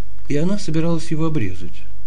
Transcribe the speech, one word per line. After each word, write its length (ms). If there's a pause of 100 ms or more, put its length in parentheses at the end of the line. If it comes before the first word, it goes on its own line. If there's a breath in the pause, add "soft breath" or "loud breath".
(280 loud breath)
и 100
она 220
собиралась 500
его 160
обрезать. 580 (240)